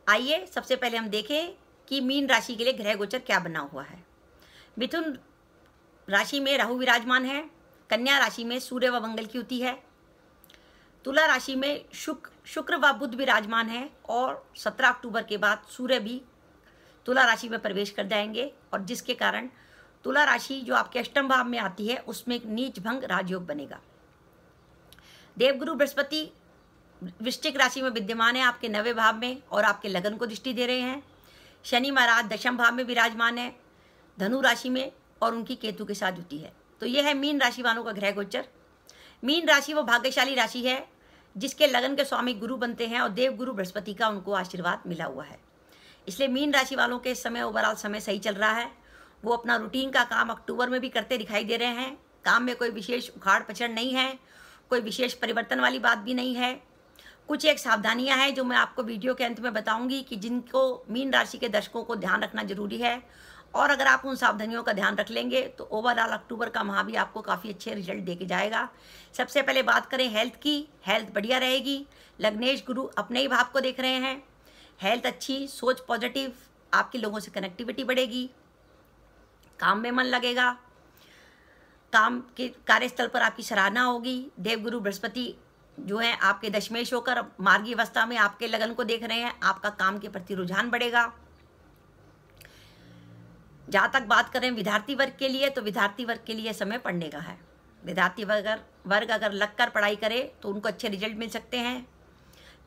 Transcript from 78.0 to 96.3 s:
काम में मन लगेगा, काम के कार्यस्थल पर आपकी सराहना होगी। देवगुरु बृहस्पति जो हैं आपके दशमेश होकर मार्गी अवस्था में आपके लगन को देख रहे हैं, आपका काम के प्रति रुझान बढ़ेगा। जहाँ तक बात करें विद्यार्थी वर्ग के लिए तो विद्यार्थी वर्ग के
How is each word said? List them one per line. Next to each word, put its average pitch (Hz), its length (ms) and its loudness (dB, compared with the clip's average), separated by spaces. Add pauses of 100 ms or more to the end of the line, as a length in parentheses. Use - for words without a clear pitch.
काम 190 200 4
में 240 120 -4
मन 254 120 2
लगेगा, 247 480 2 (1400)
काम 233 260 6 (180)
के 247 100 -6 (200)
कार्यस्थल 233 400 2
पर 233 140 0
आपकी 226 220 0
सराहना 202 380 2
होगी। 254 580 -2
देवगुरु 226 400 -2
बृहस्पति 220 540 -4 (440)
जो 202 200 -4
हैं 233 220 2
आपके 202 300 2
दशमेश 226 440 -2
होकर 240 300 0 (180)
मार्गी 208 320 6
अवस्था 226 320 0
में 240 120 -4
आपके 208 300 2
लगन 220 260 0
को 240 100 -2
देख 226 200 -2
रहे 226 160 -2
हैं, 233 140 -4 (100)
आपका 190 280 0
काम 196 280 0
के 202 100 -10
प्रति 196 260 -8
रुझान 190 340 -2
बढ़ेगा। 240 420 2 (2500)
जहाँ 208 220 4
तक 269 120 0
बात 220 260 4
करें 254 220 -2
विद्यार्थी 214 440 -2
वर्ग 262 240 0
के 269 80 0
लिए 269 220 0
तो 269 120 -4
विद्यार्थी 208 440 -2
वर्ग 226 220 -4
के 226 60 -8